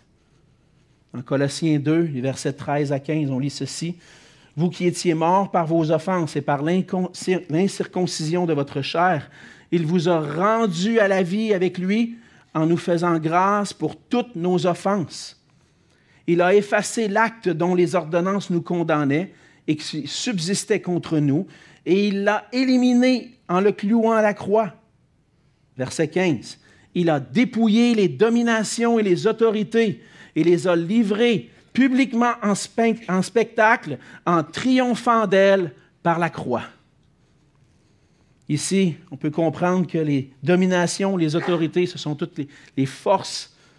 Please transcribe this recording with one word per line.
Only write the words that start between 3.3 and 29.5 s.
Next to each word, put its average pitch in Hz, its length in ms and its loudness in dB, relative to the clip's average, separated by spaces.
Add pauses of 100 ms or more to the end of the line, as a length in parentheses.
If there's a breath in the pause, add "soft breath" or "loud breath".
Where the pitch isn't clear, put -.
on 127 100 -2
lit 139 100 -4
ceci. « 160 460 -8 (600 loud breath)
Vous 170 140 0
qui 180 160 -4
étiez 170 280 0
morts 180 360 2
par 170 160 0
vos 160 240 0
offenses 165 460 -2
et 143 40 -2
par 139 220 -2
l'incon-, 180 500 -2
cir-, 180 380 -4
l'incirconcision 180 960 -2
de 160 60 -2
votre 139 280 -4
chair, 165 480 -2 (420 loud breath)
il 170 140 0
vous 170 240 0
a 165 120 2
rendus 196 800 0
à 202 100 4
la 190 140 2
vie 208 300 -2
avec 185 240 0
lui 208 400 -2 (380 loud breath)
en 160 100 0
nous 165 140 2
faisant 170 400 0
grâce 190 560 0
pour 156 200 -6
toutes 247 400 -4
nos 175 320 0
offenses. 180 720 -4 (880 soft breath)
Il 170 140 2
a 180 140 4
effacé 208 540 0
l'acte 220 420 0
dont 175 240 0
les 180 200 2
ordonnances 175 540 -2
nous 170 140 -2
condamnaient 160 720 0 (320 soft breath)
et 151 100 0
qui 151 300 -10
subsistait 196 760 -4
contre 165 380 -2
nous, 147 280 0 (380 loud breath)
et 202 240 2
il 196 160 -2
l'a 208 280 0
éliminé 254 840 2 (120)
en 180 100 2
le 202 120 4
clouant 226 400 2
à 220 100 4
la 208 100 2
croix. » 202 420 -2 (1040)
Verset 127 320 -2
quinze. « 170 500 -2 (360 soft breath)
Il 170 160 2
a 143 100 2
dépouillé 226 760 2
les 202 140 2
dominations 226 880 0
et 220 40 2
les 175 240 0
autorités 220 760 0 (320 loud breath)